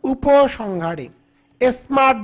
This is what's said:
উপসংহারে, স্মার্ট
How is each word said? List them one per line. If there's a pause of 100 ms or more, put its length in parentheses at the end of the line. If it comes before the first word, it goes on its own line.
(120)
উপসংহারে, (720)
স্মার্ট